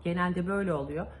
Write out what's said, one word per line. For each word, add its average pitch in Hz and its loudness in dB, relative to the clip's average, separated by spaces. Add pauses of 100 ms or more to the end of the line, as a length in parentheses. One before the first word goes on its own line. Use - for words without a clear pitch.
genelde 180 2
böyle 196 2
oluyor. 147 -2 (140)